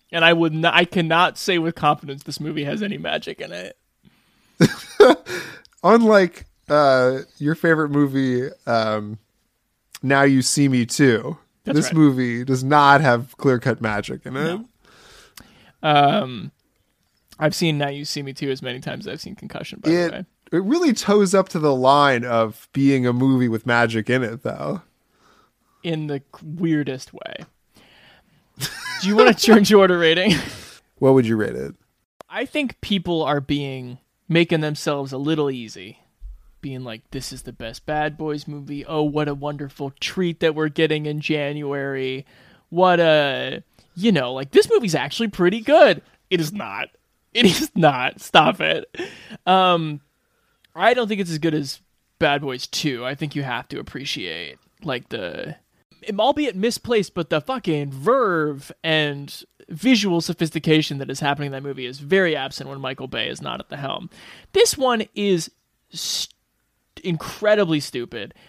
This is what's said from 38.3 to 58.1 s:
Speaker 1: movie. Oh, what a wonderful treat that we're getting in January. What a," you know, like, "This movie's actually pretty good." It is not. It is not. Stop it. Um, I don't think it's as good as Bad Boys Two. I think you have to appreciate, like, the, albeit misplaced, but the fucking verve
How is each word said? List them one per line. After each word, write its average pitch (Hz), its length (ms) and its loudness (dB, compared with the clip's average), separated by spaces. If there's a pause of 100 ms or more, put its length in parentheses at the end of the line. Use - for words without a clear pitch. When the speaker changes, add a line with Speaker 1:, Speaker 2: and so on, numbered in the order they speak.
Speaker 1:
movie. 143 360 -12
Oh, 151 200 0
what 147 240 0
a 143 60 -4
wonderful 143 680 -8
treat 175 400 -2
that 160 160 0
we're 156 120 0
getting 151 380 0
in 151 140 -6
January. 139 1080 -6 (440)
What 175 280 4
a," 143 640 2 (320)
you 196 160 2
know, 127 220 2
like, 135 180 -8
"This - 180 4
movie's 240 280 2
actually 143 320 -2
pretty 185 320 2
good." 254 420 6 (260)
It 180 120 0
is 156 120 -4
not. 113 360 -10 (440)
It 233 140 4
is 202 300 2
not. 139 440 2
Stop 165 400 4
it. - 320 -4 (540)
Um, 175 540 2 (760)
I 208 200 4
don't 247 120 -2
think 202 140 -4
it's 175 100 -4
as 156 80 -6
good 156 160 0
as 147 260 -6 (380)
Bad 143 240 0
Boys 131 240 -8
Two. 123 400 -4
I 131 80 -6
think 143 220 -8
you 143 80 -4
have 127 240 -6
to 139 100 -10
appreciate, 87 800 -10 (240)
like, 123 280 -8
the, 107 440 -10 (640)
albeit 262 380 -2
misplaced, 220 580 -2
but 170 160 -6
the 156 100 0
fucking 151 520 -4
verve 156 800 -2 (100)